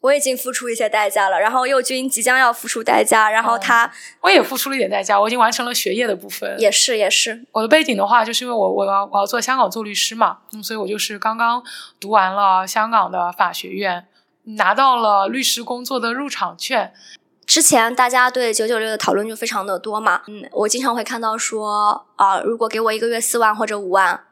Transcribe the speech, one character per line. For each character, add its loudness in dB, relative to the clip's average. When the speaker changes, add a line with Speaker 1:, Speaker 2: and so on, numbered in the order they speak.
Speaker 1:
我 4
已 2
经 -2
付 -8
出 -6
一 -4
些 -2
代 0
价 2
了， 0
然 2
后 0
佑 2
君 -4
即 -4
将 4
要 4
付 -8
出 -6
代 4
价， 4
然 0
后 0
他 2
Speaker 2:
哦， -10
我 4
也 8
付 -2
出 -4
了 -4
一 -2
点 0
代 -2
价， 4
我 4
已 -2
经 -2
完 4
成 -4
了 -6
学 -2
业 0
的 -2
部 -16
分。 -8
Speaker 1:
也 4
是， 0
也 2
是。 -2
Speaker 2:
我 0
的 -2
背 6
景 -2
的 0
话， 4
就 -4
是 -4
因 -8
为 -4
我， 2
我 0
要， 0
我 0
要 2
做 -2
香 -2
港 4
做 -8
律 -10
师 -2
嘛， 0
那 -18
么 -16
所 -8
以 -6
我 -6
就 -6
是 -6
刚 -4
刚 0
读 -12
完 2
了 2
香 -2
港 2
的 -2
法 0
学 -10
院， -6
拿 0
到 4
了 2
律 -4
师 -2
工 -10
作 -4
的 -4
入 -6
场 -6
券。 -4
Speaker 1:
之 2
前 4
大 2
家 4
对 -2
九 -2
九 0
六 -2
的 -4
讨 0
论 0
就 -10
非 -8
常 -4
的 -4
多 -6
嘛， 2
嗯， -18
我 0
经 -2
常 -2
会 -4
看 -8
到 -2
说， -2
啊， 2
如 -2
果 -2
给 -4
我 2
一 -2
个 -2
月 -2
四 -2
万 4
或 -2
者 -6
五 -8
万 2